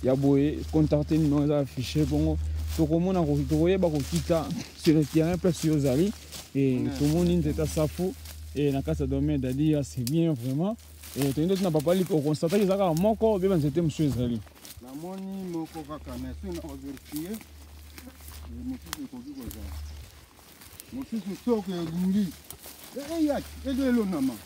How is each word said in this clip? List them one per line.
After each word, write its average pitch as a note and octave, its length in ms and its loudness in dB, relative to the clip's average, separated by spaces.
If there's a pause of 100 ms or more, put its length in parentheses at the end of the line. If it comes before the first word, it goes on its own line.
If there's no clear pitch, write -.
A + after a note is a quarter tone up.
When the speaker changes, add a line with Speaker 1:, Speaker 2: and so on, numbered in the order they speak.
Speaker 1:
ya C3 140 4
boye, C#3 420 4 (140)
contacte D3+ 400 4
numéro D3+ 320 4
eza D3 160 2
affiché C3 440 0
bongo. D3+ 340 2 (380)
Tokomona E3+ 440 2
ko-, D3 180 2 (100)
tokoyeba F3 400 4
kokita D#3 600 0 (340)
sur D#3 120 8
le D3+ 100 6
terrain D#3+ 320 2
mpe F3 160 2
si - 180 0
ozali. D3 420 2 (420)
Eh, C3+ 280 2
Speaker 2:
Ouais. C#3+ 160 -2
Speaker 1:
tomoni E3+ 380 4
nzete D3+ 240 0
ya D#3 60 2
safu, E3 480 0 (400)
eh, C#3+ 180 2
na C3+ 100 0
kati D3+ 200 -2
ya C3 60 -2
domaine C#3 320 0
d'Adia, C#3+ 420 2
c'est B2+ 200 -6
bien D#3+ 300 2
vraiment. C#3+ 440 -2 (420)
Eh, C#3 160 2
toyinde F3+ 220 2
tina F#3 140 0
papa D#3 240 2
Lig, F#3 160 2
okonstataki D#3 520 2
eza F#3+ 140 4
kaka F#3+ 180 2
moko, G#3+ 400 2
obe F#3+ 140 2
banzete D#3 340 2
mosusu D#3+ 220 0
ezali. A#2+ 360 0 (420)
Speaker 2:
Namoni F#3 680 -10
moko D#3+ 360 -8
kaka, C#3 340 -10
mais B2+ 200 -8
soki F#3 120 -8
na D3 180 -10
overfie, C#3 600 -10
eh, A3 60 -8 (1300)
mosusu C4 400 -10
ekoki B3+ 320 -14
kozala. A3 360 -10 (1200)
Mosusu A3 520 -6
soki G#3 280 0
elingi, F3+ 560 0 (680)
eh, D4 220 -6
eh, D#4+ 60 4
ya, C#4 160 2 (260)
ezo C4+ 200 0
elonama. F#3 480 2 (120)